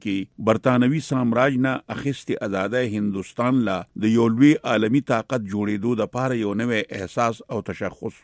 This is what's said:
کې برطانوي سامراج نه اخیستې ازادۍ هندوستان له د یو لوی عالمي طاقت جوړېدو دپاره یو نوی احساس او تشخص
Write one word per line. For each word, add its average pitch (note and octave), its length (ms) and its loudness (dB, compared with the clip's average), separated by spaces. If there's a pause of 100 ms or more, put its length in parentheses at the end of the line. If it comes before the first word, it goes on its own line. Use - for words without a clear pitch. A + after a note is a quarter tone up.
کې G2 480 -4
برطانوي B2 640 2
سامراج B2+ 560 2
نه C3 80 -2 (200)
اخیستې A#2+ 540 -4
ازادۍ G#2 480 -2
هندوستان G#2 720 0
له F#2 360 -4
د A2+ 120 4
یو A#2 160 4
لوی C#3 180 8 (220)
عالمي A2 300 2 (100)
طاقت A2+ 400 -2
جوړېدو G#2 440 0
دپاره B2 420 -2
یو G#2 100 0 (120)
نوی A#2 200 0 (140)
احساس A2+ 440 -2 (140)
او - 20 -4 (140)
تشخص G2 540 -8